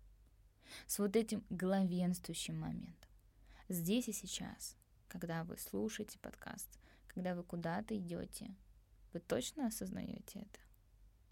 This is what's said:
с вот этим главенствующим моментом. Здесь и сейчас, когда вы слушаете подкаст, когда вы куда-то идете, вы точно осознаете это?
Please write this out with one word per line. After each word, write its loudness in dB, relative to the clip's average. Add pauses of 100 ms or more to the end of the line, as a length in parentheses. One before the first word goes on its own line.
(880)
с -2
вот 4
этим 4
главенствующим 4
моментом. -6 (600)
Здесь 4
и -2
сейчас, -6 (320)
когда -2
вы -6
слушаете -2
подкаст, -10 (280)
когда 0
вы -4
куда-то -2
идете, -4 (580)
вы -2
точно 0
осознаете -4
это? -14 (720)